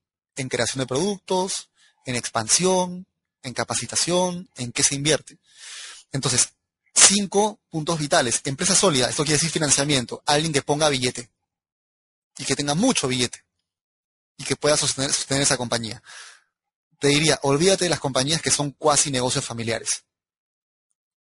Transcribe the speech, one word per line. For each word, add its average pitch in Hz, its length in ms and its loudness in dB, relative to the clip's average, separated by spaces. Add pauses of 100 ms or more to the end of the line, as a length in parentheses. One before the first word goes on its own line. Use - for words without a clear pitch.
(380)
En 131 100 -4
creación 120 320 -2
de 127 80 -2
productos, 185 840 -2 (360)
en 127 100 -4
expansión, 180 880 0 (380)
en 127 100 -10
capacitación, 175 1040 -2
en 123 160 -8
qué - 120 -2
se - 120 2
invierte. 143 440 0 (720)
Entonces, 127 380 0 (440)
cinco 202 640 4 (100)
puntos 165 300 -2
vitales. 143 440 2
Empresa 147 320 0
sólida, 135 340 4
esto 151 140 0
quiere 147 140 2
decir 156 140 0
financiamiento, 143 760 0
alguien 151 280 2
que 139 80 2
ponga 151 280 2
billete 127 400 -2 (1080)
y 131 80 -10
que 135 100 0
tenga 143 200 0
mucho 220 320 2
billete 127 380 -2 (920)
y - 60 -12
que 135 120 -4
pueda 147 220 0
sostener, 139 340 -2
sostener 139 320 -2
esa 139 140 0
compañía. 117 440 -6 (960)
Te 143 100 2
diría, 147 340 4
olvídate 175 420 2
de 175 40 0
las 151 100 -2
compañías 135 420 -2
que 131 100 -2
son 143 200 -2
cuasi 147 400 0
negocios 127 340 -2
familiares, 113 600 -6 (1200)